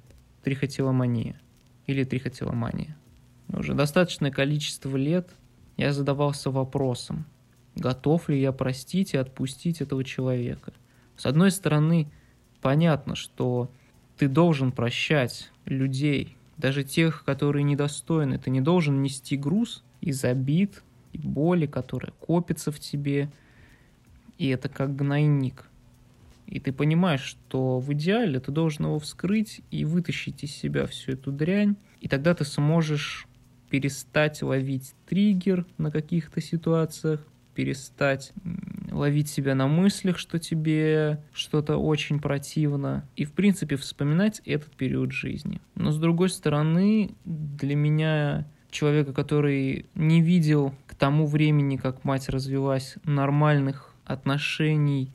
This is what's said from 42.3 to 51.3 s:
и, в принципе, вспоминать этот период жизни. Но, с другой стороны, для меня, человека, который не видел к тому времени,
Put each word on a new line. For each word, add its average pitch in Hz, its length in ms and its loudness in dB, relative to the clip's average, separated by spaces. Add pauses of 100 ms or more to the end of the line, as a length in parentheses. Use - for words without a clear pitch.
и, 180 80 -4
в 151 80 -8
принципе, 180 440 2
вспоминать 160 680 0
этот 151 320 -4
период 131 340 -2
жизни. - 500 -6 (140)
Но, - 160 0
с 151 80 -2
другой 170 300 2
стороны, 175 840 2 (140)
для 143 500 -4
меня, 151 720 2 (240)
человека, 147 420 2
который 143 800 0
не 160 260 6
видел 151 540 4 (120)
к - 80 -20
тому 147 320 4
времени, 147 500 2